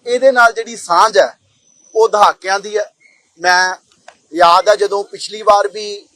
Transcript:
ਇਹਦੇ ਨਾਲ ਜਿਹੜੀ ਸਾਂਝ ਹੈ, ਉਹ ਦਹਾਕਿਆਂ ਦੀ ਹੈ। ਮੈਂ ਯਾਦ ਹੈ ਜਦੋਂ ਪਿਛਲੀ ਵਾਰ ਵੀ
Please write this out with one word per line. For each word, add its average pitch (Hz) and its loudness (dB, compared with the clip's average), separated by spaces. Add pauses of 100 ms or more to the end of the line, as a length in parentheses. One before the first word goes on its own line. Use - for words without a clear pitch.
ਇਹਦੇ 247 0
ਨਾਲ 233 4
ਜਿਹੜੀ 226 -12
ਸਾਂਝ 190 0
ਹੈ, 135 0 (560)
ਉਹ 220 2
ਦਹਾਕਿਆਂ 196 0
ਦੀ 208 -10
ਹੈ। - -10 (460)
ਮੈਂ 180 0 (600)
ਯਾਦ 175 2
ਹੈ 208 6
ਜਦੋਂ 202 -4
ਪਿਛਲੀ 202 -16
ਵਾਰ 202 2
ਵੀ 208 -14